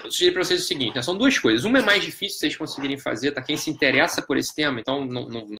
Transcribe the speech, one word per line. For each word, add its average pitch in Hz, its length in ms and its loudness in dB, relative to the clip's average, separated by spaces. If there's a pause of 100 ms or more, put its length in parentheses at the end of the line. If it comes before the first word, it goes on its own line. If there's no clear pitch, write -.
sugerir 180 220 4
pra 180 100 0
vocês 175 200 0
o - 40 -4
seguinte, 135 300 -2
né? 127 60 -2
São 180 160 -2
duas 262 200 4
coisas. 117 280 4
Uma 254 140 4
é - 20 6
mais 202 200 4
difícil 165 380 -8
vocês 147 160 -2
conseguirem 139 420 -6
fazer, 131 360 -2
tá? - 80 -6
Quem 151 160 -4
se 160 120 -6
interessa 143 520 2
por 135 160 0
esse - 180 -4
tema, 143 240 0
então 135 260 -2
não, 123 220 -6
não, 113 200 -10 (120)